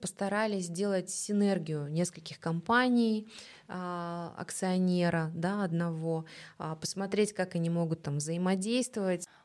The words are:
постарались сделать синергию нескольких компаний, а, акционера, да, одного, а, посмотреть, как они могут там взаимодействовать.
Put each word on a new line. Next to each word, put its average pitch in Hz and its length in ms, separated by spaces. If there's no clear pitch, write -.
постарались 202 680
сделать 190 420
синергию 170 840
нескольких 165 480
компаний, 226 880
а, 175 680
акционера, 180 1000
да, 190 300
одного, 165 580
а, 160 180
посмотреть, 196 580
как 185 220
они 170 140
могут 165 340
там 147 140
взаимодействовать. 185 1120